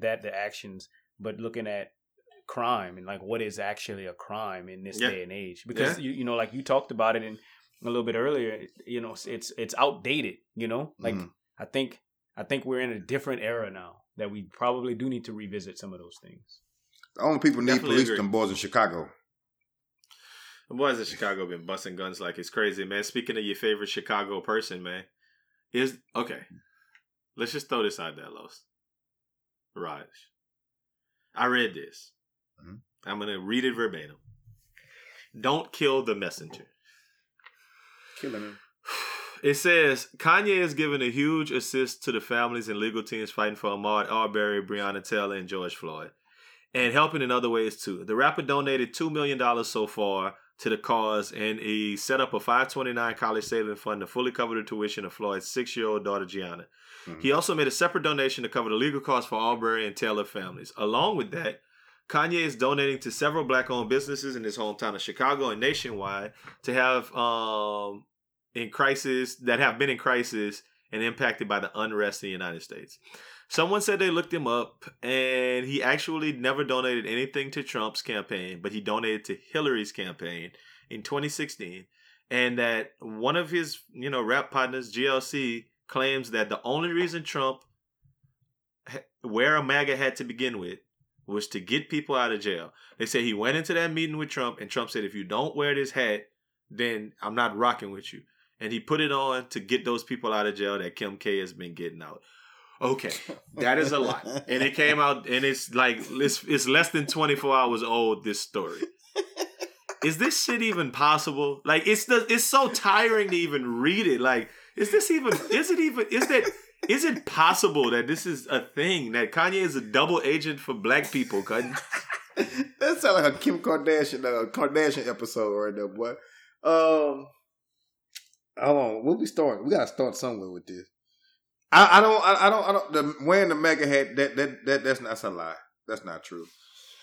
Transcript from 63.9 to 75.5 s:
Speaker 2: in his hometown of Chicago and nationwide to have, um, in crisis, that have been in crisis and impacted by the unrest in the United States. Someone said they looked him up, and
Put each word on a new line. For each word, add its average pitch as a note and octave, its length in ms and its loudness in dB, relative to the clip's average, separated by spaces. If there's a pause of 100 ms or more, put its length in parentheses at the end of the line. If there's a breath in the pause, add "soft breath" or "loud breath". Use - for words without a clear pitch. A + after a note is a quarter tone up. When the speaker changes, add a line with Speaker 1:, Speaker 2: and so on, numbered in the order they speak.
Speaker 2:
in A2+ 80 -8
his G#2 120 -4
hometown G#2+ 380 -4
of F#2+ 80 -8
Chicago C3+ 480 0
and G#2+ 100 -4
nationwide G#2+ 720 -2 (300 loud breath)
to B2 100 -4
have, B2+ 440 2
um, G#2+ 880 -2 (500)
in A#2 140 -6
crisis, C3+ 680 0
that A#2+ 240 2
have A#2 180 4
been C#3 100 2
in B2+ 80 -2
crisis A#2 680 -2 (300)
and G#2+ 100 -4
impacted A#2 460 -2
by G2+ 100 0
the G2 160 -4
unrest G#2 480 -2
in G#2 40 -10
the G2 60 -6
United F2 300 -8
States. - 360 -18 (500 loud breath)
Someone F#3 320 0
said G3+ 180 2
they F#3+ 120 2
looked E3+ 240 -2
him D#3 120 -4
up, A#2+ 380 -2 (180)
and B2+ 640 0